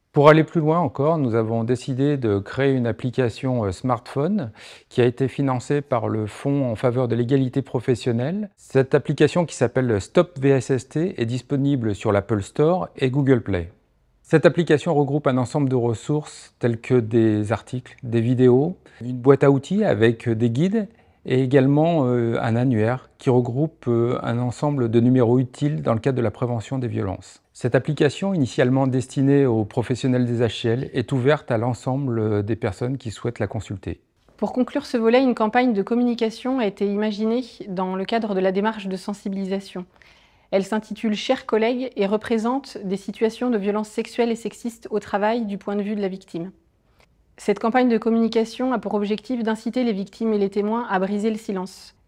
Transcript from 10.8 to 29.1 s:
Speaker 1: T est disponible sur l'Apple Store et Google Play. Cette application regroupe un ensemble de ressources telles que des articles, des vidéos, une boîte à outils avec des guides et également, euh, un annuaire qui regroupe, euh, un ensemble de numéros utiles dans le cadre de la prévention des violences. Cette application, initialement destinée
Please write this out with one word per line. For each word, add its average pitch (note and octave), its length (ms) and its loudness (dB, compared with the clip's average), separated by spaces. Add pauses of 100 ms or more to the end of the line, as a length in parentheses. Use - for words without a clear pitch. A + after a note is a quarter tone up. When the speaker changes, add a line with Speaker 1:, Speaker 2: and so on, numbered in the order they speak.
Speaker 1:
T D#3+ 340 -2
est A#2 40 -2
disponible B2+ 680 -2
sur A2 160 -2
l'Apple G2+ 320 0
Store E3 540 0
et C3 140 0
Google C3 320 4
Play. F2+ 280 -4 (520)
Cette D#3+ 220 4
application E3 480 2
regroupe C#3+ 360 0
un B2+ 100 2
ensemble C3+ 300 0
de B2+ 80 0
ressources A#2+ 840 -4
telles A#2 220 -2
que - 140 -2
des A2 580 2
articles, - 500 -8
des A#2 180 0
vidéos, B2+ 560 4 (240)
une B2 180 -8
boîte C3+ 260 6
à C#3+ 80 8
outils F#3 320 0
avec A#2 440 2
des A#2 220 2
guides F#3+ 380 0 (400)
et C3 140 2
également, C#3+ 600 4
euh, A#2+ 360 2
un A2+ 140 0
annuaire A#2+ 640 0
qui - 120 -2
regroupe, B2 580 0
euh, A#2 340 2
un A#2+ 160 -2
ensemble B2 500 -2
de A#2 120 4
numéros B2+ 400 4
utiles D3 420 -4
dans B2+ 100 0
le A2+ 60 0
cadre C3 180 0
de B2 60 0
la G#2+ 80 0
prévention A#2+ 480 -4
des B2 80 -4
violences. G#2+ 560 -6 (100)
Cette - 220 -2
application, D3+ 580 0
initialement C3+ 540 0
destinée C3+ 580 2